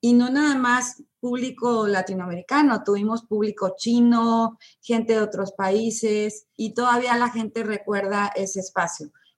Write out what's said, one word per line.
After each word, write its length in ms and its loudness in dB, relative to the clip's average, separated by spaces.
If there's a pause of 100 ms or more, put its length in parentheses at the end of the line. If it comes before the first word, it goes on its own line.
y 120 4
no 160 6
nada 260 2
más 480 -2 (160)
público 680 -2
latinoamericano, 960 0
tuvimos 380 0
público 540 -2
chino, 800 2 (240)
gente 320 0
de 60 2
otros 320 -4
países 1040 -2
y 180 -6
todavía 440 2
la 120 0
gente 340 -6
recuerda 720 -2
ese 260 -6
espacio. 500 -6 (260)